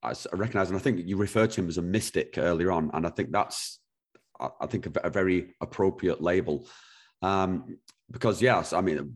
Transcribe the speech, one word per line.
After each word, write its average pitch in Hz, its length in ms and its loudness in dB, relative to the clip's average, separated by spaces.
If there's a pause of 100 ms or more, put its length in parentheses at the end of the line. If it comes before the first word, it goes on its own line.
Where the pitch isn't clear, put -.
I 58 80 -2
s-, - 220 -6
I 87 40 -2
recognize, 101 340 0
and 98 60 0
I 95 60 -4
think 92 240 0
you 95 100 -2
referred 107 360 2
to - 80 -2
him 90 80 0
as 82 100 -4
a 87 40 0
mystic 90 540 -2
earlier 85 360 2
on, 80 200 0
and 80 140 0
I 82 40 -4
think 78 200 -4
that's, - 480 -2 (640)
I, - 80 -4 (120)
I - 60 -2
think 95 200 -6
a, 85 40 -6
v-, 82 140 -2
a 87 60 0
very 92 500 2
appropriate 90 600 0
label, 80 460 0 (560)
um, 92 560 0 (320)
because 117 320 0
yes, 117 300 4
I 87 80 2
mean, 76 360 0